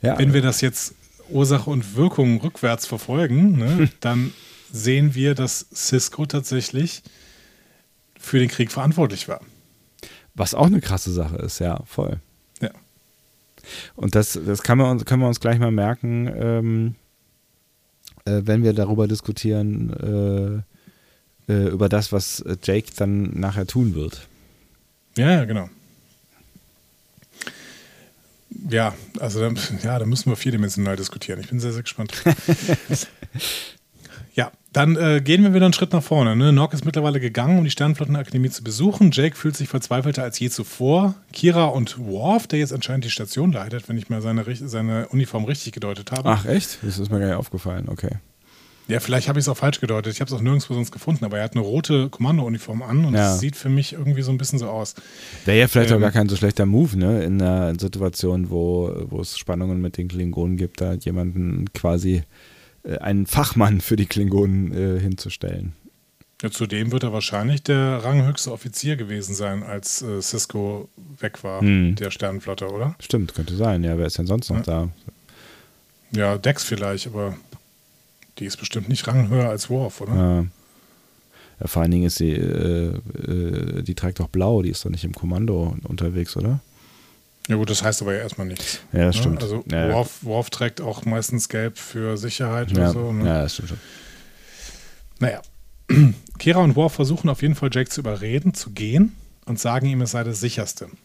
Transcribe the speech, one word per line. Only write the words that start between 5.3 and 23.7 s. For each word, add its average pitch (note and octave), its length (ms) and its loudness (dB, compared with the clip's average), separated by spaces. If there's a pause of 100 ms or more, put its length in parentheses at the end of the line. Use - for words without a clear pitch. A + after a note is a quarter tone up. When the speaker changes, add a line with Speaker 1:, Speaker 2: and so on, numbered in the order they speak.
Speaker 2:
dass C3+ 380 -2
Sisko - 540 -2
tatsächlich C3+ 760 -2 (1160)
für - 200 0
den B2 100 4
Krieg A#2 220 -2
verantwortlich C#3 560 0
war. - 140 -8 (920)
Speaker 1:
Was - 200 -2
auch D3 120 4
eine F#3 160 6
krasse F#2+ 320 -2
Sache E2+ 240 -2
ist, - 220 -6
ja, F2 260 -2
voll. - 340 -4 (420)
Speaker 2:
Ja. - 80 -4 (1300)
Speaker 1:
Und - 200 0
das, G#2+ 300 2
das G2+ 180 -2
kann B2 140 4
man C3 140 4
uns, A#2+ 140 -2
können C3 160 2
wir B2+ 60 4
uns A#2+ 120 0
gleich A#2 200 2
mal A#2 120 2
merken, A#2 560 0 (100)
ähm, A2+ 580 0 (1300)
äh, G2+ 180 2
wenn A2 200 4
wir A2 100 6
darüber G#2+ 340 2
diskutieren, G#2 1600 -2 (840)
äh, - 60 0
äh, G2+ 160 4
über F#2+ 200 2
das, G#2 220 2
was, - 300 -2
äh, F2+ 200 -6
Jake G2+ 360 0
dann G2+ 420 0
nachher G2 260 -2
tun A#2 300 2